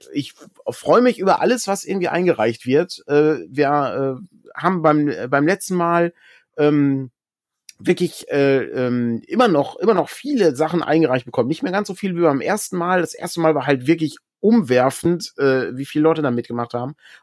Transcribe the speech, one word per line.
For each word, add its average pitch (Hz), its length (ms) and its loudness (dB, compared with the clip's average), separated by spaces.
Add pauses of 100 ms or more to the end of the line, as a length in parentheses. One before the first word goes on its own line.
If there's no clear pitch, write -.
(120)
ich 143 220 -8 (360)
freue 165 320 2
mich 247 160 2
über 185 240 0
alles, 226 260 0
was 196 180 -4
irgendwie 185 240 -4
eingereicht 156 560 0
wird. 147 420 0
Äh, 147 400 2
wir, 135 720 -2
äh, - 360 -20
haben 175 260 -2
beim, 151 260 4
äh, 120 200 -4
beim 143 200 2
letzten 190 280 -2
Mal, 170 380 2 (420)
ähm, 143 560 2 (680)
wirklich, - 500 -2
äh, 139 340 2
ähm, 120 640 -4
immer 240 200 2
noch, 143 300 0
immer 214 160 2
noch 165 160 0
viele 208 460 0
Sachen 156 280 0
eingereicht 143 420 2
bekommen. 120 220 -2
Nicht 160 160 -4
mehr 285 80 -2
ganz 202 160 -2
so 185 80 -10
viel 190 200 -6
wie 170 60 -2
beim 143 200 2
ersten 196 360 -4
Mal. 180 240 0
Das 160 140 -6
erste 175 240 -10
Mal 160 160 4
war 127 100 -4
halt 135 220 -2
wirklich 156 300 0 (220)
umwerfend, 160 960 2
äh, 131 380 0
wie 135 100 -10
viele 151 180 -2
Leute 160 180 2
da 143 80 0
mitgemacht 120 460 -6
haben, 127 200 -8 (280)